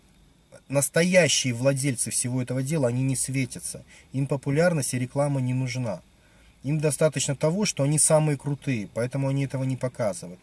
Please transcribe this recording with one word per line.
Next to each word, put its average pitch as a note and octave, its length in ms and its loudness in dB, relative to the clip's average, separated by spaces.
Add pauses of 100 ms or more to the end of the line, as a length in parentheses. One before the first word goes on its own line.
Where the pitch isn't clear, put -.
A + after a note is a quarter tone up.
(680)
настоящие D3 840 4
владельцы C3 560 0
всего B2+ 320 -2
этого B2+ 200 -4
дела, C#3 260 0
они B2 140 0
не C3+ 140 2
светятся. - 680 -4 (280)
Им C3+ 140 -2
популярность D3 680 0
и B2+ 40 -2
реклама C#3 420 0
не B2+ 140 0
нужна. B2 480 -4 (600)
Им D3 160 0
достаточно D3 560 0
того, F3 280 0
что - 200 -2
они D3+ 140 2
самые D3+ 380 4
крутые, C3 560 -4
поэтому C3+ 360 -2
они C#3 160 0
этого C3 180 -4
не C3 140 -2
показывают. G#2+ 680 -6